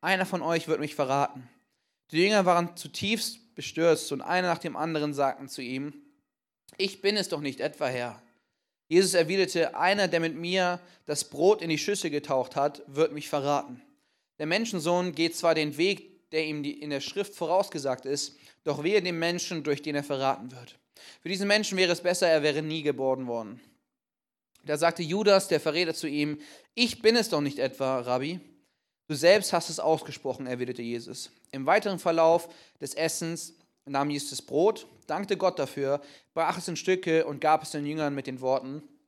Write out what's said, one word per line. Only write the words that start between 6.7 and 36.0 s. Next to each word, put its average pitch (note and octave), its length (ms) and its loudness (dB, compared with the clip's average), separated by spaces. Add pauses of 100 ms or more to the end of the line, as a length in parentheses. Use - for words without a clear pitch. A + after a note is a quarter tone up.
„Ich F#3+ 280 -2
bin G#3 140 2
es F#3+ 120 -2
doch D3+ 120 -2
nicht C#3 180 -6
etwa, D3 260 -2
Herr.“ B2 340 -4 (680)
Jesus F3+ 260 6
erwiderte, F3 640 2
Einer, F#3+ 320 4
der E3 140 2
mit E3 120 0
mir F3 460 0 (260)
das D3 200 -4
Brot F#3 360 4
in E3 80 -6
die D#3 80 0
Schüssel G3 320 -2
getaucht C#3+ 460 -2
hat, D3 320 0
wird D3 260 0
mich D3 160 -10
verraten. C#3 500 -2 (600)
Der D#3 80 -4
Menschensohn F3+ 680 0
geht E3 220 0
zwar E3 180 2
den D3+ 240 0
Weg, F3+ 360 -2 (180)
der D#3+ 140 -2
ihm D3+ 180 -6
die, C#3+ 180 -8
in D3+ 80 -12
der C#3 120 -4
Schrift G3 340 -6
vorausgesagt D#3+ 680 -2
ist, C#3 300 -4 (280)
doch D3 200 -4
wehe G3 180 4
dem F3 180 -4
Menschen, E3+ 440 -4
durch C#3+ 180 -2
den D3 140 -4
er C#3+ 80 -2
verraten C3+ 480 -2
wird. B2 260 -20 (440)
Für E3 80 -8
diesen G3 180 -2
Menschen G3+ 300 2
wäre F3+ 160 4
es E3+ 80 -4
besser, F3+ 260 2
er D#3+ 160 4
wäre D3+ 180 2
nie D#3 200 -6
geboren C3 460 0
worden. A#2 340 -8 (1040)
Da D3+ 100 -2
sagte E3 280 2
Judas, G3 440 4
der D#3 140 2
Verräter, D#3+ 320 0
zu - 140 -6
ihm, D3 340 -2 (320)
„Ich A#3 280 0
bin A3 140 6
es A3+ 140 2
doch D3+ 120 0
nicht C#3+ 180 -4
etwa, C3 400 -2
Rabbi?“ B2+ 400 -2 (680)
„Du D#3 80 -4
selbst F3+ 380 6
hast E3+ 160 0
es D#3 100 -8
ausgesprochen“, C#3 680 -2
erwiderte B2 340 -6
Jesus. A#2 500 -8 (200)
Im C3+ 140 -6
weiteren G3 340 2
Verlauf E3 500 4 (320)
des C#3+ 140 -8
Essens E3 580 -4 (320)
nahm C#3 240 0
Jesus C#3+ 220 -4
das C#3 100 -8
Brot, F#3+ 460 2 (180)
dankte F#3+ 320 -4
Gott F3+ 220 0
dafür, C#3 420 -2 (320)